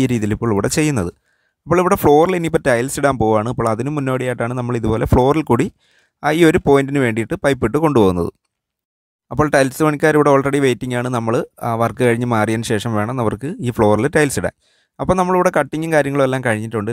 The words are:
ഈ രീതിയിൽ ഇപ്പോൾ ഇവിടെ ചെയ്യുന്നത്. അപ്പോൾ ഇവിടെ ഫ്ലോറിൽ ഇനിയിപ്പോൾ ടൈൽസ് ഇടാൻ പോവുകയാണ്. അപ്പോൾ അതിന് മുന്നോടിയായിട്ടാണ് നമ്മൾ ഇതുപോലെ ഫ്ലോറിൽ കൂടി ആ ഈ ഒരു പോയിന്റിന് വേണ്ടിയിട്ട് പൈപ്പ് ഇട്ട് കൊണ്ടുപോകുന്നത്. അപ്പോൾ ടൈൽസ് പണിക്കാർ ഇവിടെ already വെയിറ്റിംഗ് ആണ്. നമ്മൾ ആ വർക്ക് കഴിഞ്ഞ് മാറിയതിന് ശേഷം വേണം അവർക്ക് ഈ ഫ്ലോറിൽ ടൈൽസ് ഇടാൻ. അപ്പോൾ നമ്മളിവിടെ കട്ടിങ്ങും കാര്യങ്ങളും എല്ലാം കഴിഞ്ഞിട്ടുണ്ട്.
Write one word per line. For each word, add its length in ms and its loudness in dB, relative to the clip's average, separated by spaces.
ഈ 120 2
രീതിയിൽ 240 -2
ഇപ്പോൾ 200 -4
ഇവിടെ 200 0
ചെയ്യുന്നത്. 340 -2
അപ്പോൾ 200 2
ഇവിടെ 180 0
ഫ്ലോറിൽ 380 4
ഇനിയിപ്പോൾ 280 -4
ടൈൽസ് 340 -2
ഇടാൻ 200 0
പോവുകയാണ്. 320 2
അപ്പോൾ 180 -2
അതിന് 240 -4
മുന്നോടിയായിട്ടാണ് 640 -4
നമ്മൾ 200 -4
ഇതുപോലെ 340 -2
ഫ്ലോറിൽ 380 2
കൂടി 160 2
ആ 180 0
ഈ 100 4
ഒരു 180 2
പോയിന്റിന് 380 2
വേണ്ടിയിട്ട് 400 -4
പൈപ്പ് 240 0
ഇട്ട് 160 -2
കൊണ്ടുപോകുന്നത്. 440 2
അപ്പോൾ 240 0
ടൈൽസ് 320 0
പണിക്കാർ 320 2
ഇവിടെ 140 4
already 320 0
വെയിറ്റിംഗ് 340 -2
ആണ്. 160 -4
നമ്മൾ 200 -2
ആ 20 -4
വർക്ക് 240 -2
കഴിഞ്ഞ് 260 0
മാറിയതിന് 380 0
ശേഷം 280 -2
വേണം 240 -4
അവർക്ക് 260 -4
ഈ 100 -2
ഫ്ലോറിൽ 300 4
ടൈൽസ് 240 0
ഇടാൻ. 140 -6
അപ്പോൾ 160 0
നമ്മളിവിടെ 380 2
കട്ടിങ്ങും 380 -2
കാര്യങ്ങളും 320 2
എല്ലാം 200 -2
കഴിഞ്ഞിട്ടുണ്ട്. 460 -4